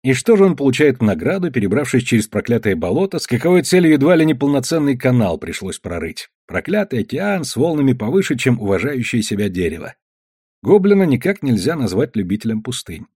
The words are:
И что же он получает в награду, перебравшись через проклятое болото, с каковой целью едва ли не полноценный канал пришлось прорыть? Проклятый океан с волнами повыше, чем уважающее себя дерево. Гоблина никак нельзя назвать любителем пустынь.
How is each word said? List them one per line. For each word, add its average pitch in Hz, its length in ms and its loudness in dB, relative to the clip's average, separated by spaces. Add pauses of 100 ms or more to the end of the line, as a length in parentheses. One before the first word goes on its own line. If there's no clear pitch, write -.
И 131 100 2
что 220 220 2
же 196 80 4
он 180 140 2
получает 135 420 2
в - 20 -2
награду, 147 480 0
перебравшись 123 540 0
через 110 240 0
проклятое 107 480 -2
болото, 156 440 -2
с - 60 -8
каковой 165 380 2
целью 175 300 4
едва 147 220 4
ли 160 100 4
не 156 80 2
полноценный 143 640 0
канал 117 400 2
пришлось - 420 -10
прорыть? 85 500 -10 (160)
Проклятый 165 540 -4
океан 175 460 -4
с - 100 -10
волнами 143 380 2
повыше, 131 440 -2
чем 123 220 0
уважающее 113 640 -2
себя 104 260 -2
дерево. 80 480 -4 (680)
Гоблина 196 420 4
никак 165 380 0
нельзя 127 340 0
назвать 113 400 -2
любителем 107 460 -2
пустынь. - 440 -12 (100)